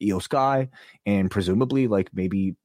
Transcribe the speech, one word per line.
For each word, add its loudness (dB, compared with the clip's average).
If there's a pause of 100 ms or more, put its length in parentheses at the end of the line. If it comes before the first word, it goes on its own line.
Io 0
Sky 0 (380)
and 2
presumably, 0
like, 0
maybe -2